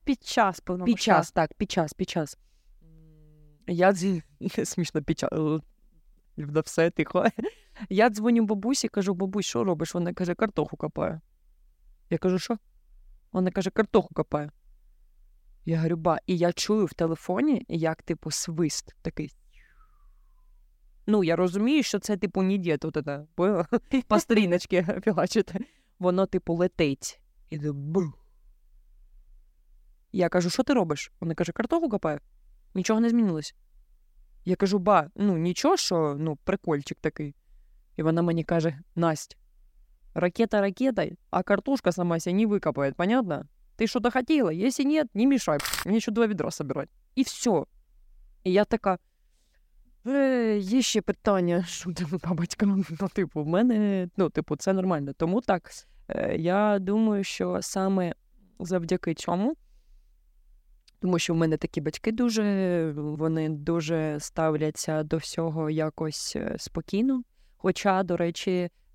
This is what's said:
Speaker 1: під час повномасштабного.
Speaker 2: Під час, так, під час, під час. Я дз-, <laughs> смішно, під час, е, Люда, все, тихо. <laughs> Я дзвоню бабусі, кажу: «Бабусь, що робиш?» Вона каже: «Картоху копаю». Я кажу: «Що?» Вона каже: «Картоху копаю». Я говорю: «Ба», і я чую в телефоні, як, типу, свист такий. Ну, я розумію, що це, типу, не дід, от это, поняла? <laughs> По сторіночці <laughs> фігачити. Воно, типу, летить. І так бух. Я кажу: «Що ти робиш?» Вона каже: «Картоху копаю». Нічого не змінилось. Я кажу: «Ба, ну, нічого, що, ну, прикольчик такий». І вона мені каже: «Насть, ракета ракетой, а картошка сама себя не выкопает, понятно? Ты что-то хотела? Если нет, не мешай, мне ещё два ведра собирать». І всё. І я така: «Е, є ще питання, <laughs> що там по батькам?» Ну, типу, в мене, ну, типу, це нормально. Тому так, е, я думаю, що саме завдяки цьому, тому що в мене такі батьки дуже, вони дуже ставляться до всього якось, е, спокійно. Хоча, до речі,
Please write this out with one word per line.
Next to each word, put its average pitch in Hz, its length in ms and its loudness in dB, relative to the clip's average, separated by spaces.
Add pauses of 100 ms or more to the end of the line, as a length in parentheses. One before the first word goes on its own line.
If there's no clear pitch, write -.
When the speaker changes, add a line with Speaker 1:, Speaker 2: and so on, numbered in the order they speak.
Speaker 1:
під 277 200 -2
час 196 360 0
повномасштабного. 185 360 0
Speaker 2:
Під - 60 -6
час, 165 280 6
так, 160 240 0
під - 160 -4
час, 160 220 0
під - 160 -4
час. - 300 -4 (1300)
Я 180 240 6
дз-, 185 320 2 (180)
<laughs> 160 240 -4
смішно, 156 380 -2
під 156 160 -2
час, - 140 -2
е, 156 280 0 (760)
Люда, 147 220 -2
все, 165 300 2
тихо. 180 360 0 (300)
<laughs> - 320 -18
Я 202 220 4
дзвоню 220 340 2
бабусі, 214 440 -2
кажу: 196 260 0
«Бабусь, 190 320 -2
що 233 180 -2
робиш?» 160 300 -2
Вона 175 200 -2
каже: 175 200 -2
«Картоху 185 420 -2
копаю». - 440 -4 (920)
Я 170 80 0
кажу: 185 200 0
«Що?» 226 180 -4 (760)
Вона 185 180 0
каже: 190 200 -2
«Картоху - 440 2
копаю». 147 360 -2 (1120)
Я 160 120 0
говорю: 165 200 0
«Ба», 165 300 2
і 180 120 0
я 175 140 2
чую 214 340 2
в - 60 -10
телефоні, 185 760 0
як, 160 340 -2
типу, 160 280 -6
свист 160 720 -4
такий. - 300 -8 (1700)
Ну, 208 180 4
я 165 120 2
розумію, 202 460 2
що - 160 -2
це, 208 180 -2
типу, 190 260 -2
не 190 140 2
дід, 170 280 -2
от 156 120 -6
это, 147 380 -6
поняла? 175 320 2 (200)
<laughs> 262 220 -2
По 214 120 4
сторіночці 180 760 2
<laughs> 185 100 -8
фігачити. 185 600 0 (340)
Воно, 180 280 2
типу, 180 280 -2
летить. 165 640 0 (300)
І 156 80 -10
так 147 140 -4
бух. 151 500 -4 (1900)
Я 175 160 2
кажу: 180 220 2
«Що 262 120 2
ти 285 120 2
робиш?» 165 460 0
Вона 160 140 -4
каже: 170 180 -2
«Картоху 320 360 0
копаю». 170 320 -2 (540)
Нічого 214 260 0
не 233 100 2
змінилось. 196 440 0 (880)
Я 180 120 0
кажу: 196 220 2
«Ба, 180 360 4
ну, 196 240 2
нічого, 180 380 2
що, 156 420 0
ну, 156 180 -2
прикольчик 165 640 -2
такий». 147 340 -6 (600)
І 160 60 -2
вона 160 200 2
мені 170 220 0
каже: 160 340 0 (160)
«Насть, 165 420 -2 (760)
ракета 202 460 0
ракетой, 196 580 -2 (120)
а 185 120 0
картошка 202 500 0
сама 170 280 -2
себя 180 160 -2
не 220 100 4
выкопает, 147 480 0
понятно? 180 520 -2 (300)
Ты 226 100 0
что-то 233 240 0
хотела? 254 400 2
Если 214 340 -2
нет, 294 300 2
не 214 120 2
мешай, 220 320 2 (280)
мне 196 100 2
ещё 226 160 -2
два 226 140 2
ведра 202 240 -4
собирать». 139 400 -6 (240)
І 262 80 0
всё. - 440 0 (800)
І 185 80 0
я 202 120 6
така: 196 340 0 (1080)
«Е, 254 520 2
є 202 240 2
ще 214 200 0
питання, 185 600 2
<laughs> 170 40 -8
що - 240 -8
там 170 260 -4
по 170 160 -4
батькам?» 190 500 0 (160)
Ну, 196 80 -2
типу, 165 340 -2
в 147 40 -4
мене, 202 680 2
ну, 175 140 2
типу, 156 260 -4
це 190 160 0
нормально. 175 400 0
Тому 175 280 0
так, 190 300 -2 (380)
е, - 280 -2
я 202 420 0
думаю, 202 460 0
що 180 380 -4
саме 190 520 -2 (440)
завдяки 170 560 -2
цьому, 202 420 -2 (1500)
тому 180 160 2
що 165 160 -2
в - 20 0
мене 160 200 2
такі - 240 -6
батьки 156 320 -4
дуже, 202 840 0
вони 156 520 -2
дуже 156 720 -2
ставляться 156 840 -2
до 156 140 -2
всього 160 540 -4
якось, 156 640 -4
е, - 220 -6
спокійно. 247 640 -2 (340)
Хоча, 190 460 2
до 175 140 -2
речі, 175 540 -2 (240)